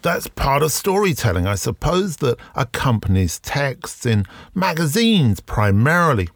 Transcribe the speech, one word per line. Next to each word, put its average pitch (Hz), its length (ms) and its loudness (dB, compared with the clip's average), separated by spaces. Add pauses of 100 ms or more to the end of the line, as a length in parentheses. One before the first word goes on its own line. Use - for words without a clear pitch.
that's 170 280 -4
part 139 340 0
of 156 100 0
storytelling, 143 720 0
I 101 100 -2
suppose, 160 640 -2
that 123 200 -2 (160)
accompanies 101 840 0
texts - 640 -6
in 104 180 2 (300)
magazines 175 880 2
primarily. 113 960 2